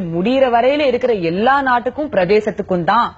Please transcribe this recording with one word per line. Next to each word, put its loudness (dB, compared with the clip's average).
முடியிற 0
வரையில 2
இருக்கிற 0
எல்லா 0
நாட்டுக்கும் -2
பிரதேசத்துக்கும் 0
தான் 2